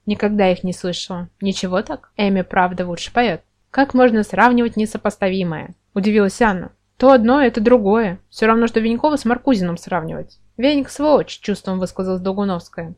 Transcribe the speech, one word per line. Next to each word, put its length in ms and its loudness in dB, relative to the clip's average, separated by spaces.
Никогда 440 0
их 120 -4
не 100 -4
слышала. 560 -8
Ничего 440 -4
так? 340 -14
Эми 240 0
правда 460 -2
лучше 260 -10
поет». 280 0
«Как 240 0
можно 300 4
сравнивать 520 2
несопоставимое?» 1000 -4
удивилась 480 2
Анна. 300 0
«То 140 6
одно, 300 4
это 200 2
другое. 580 2
Все 180 -2
равно, 180 4
что 140 0
Венькова 360 0
с 100 -4
Маркузиным 520 0
сравнивать». 600 -8
«Веник 300 0
сволочь», 500 0
чувством 400 -6
высказалась 400 -6
Долгуновская. 800 -6